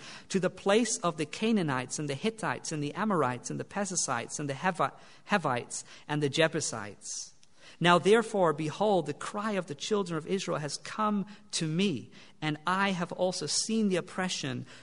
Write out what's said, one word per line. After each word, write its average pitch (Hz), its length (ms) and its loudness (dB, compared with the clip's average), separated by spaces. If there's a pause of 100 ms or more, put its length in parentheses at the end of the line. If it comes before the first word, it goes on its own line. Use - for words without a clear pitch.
(300)
to 196 100 2
the 175 100 2
place 220 500 2
of 165 180 0
the 156 80 0
Canaanites 160 720 0
and 151 80 -4
the 139 60 -2
Hittites 160 580 -4
and 151 100 -4
the 147 120 -4
Amorites 156 560 0
and 143 100 -6
the - 60 -6
Perizzites 156 760 -4
and 147 100 -4
the 135 40 -4
Hevi-, 147 380 0 (340)
Hivites 147 580 0 (240)
and 147 160 0
the 139 60 2
Jebusites." 131 1040 -2 (460)
Now 175 180 6
therefore, 196 560 4
behold, 160 540 0
the 147 60 -4
cry 208 400 -4
of 185 120 -2
the 151 80 -10
children 180 420 -2
of 156 120 -6
Israel 180 320 -2
has 143 180 -4
come 208 480 -2 (280)
to 165 120 0
me, 160 460 0 (280)
and 151 180 -2 (100)
I 196 240 2
have 175 220 -4
also 180 340 -2
seen 220 420 2
the 185 60 2
oppression 156 720 -4 (160)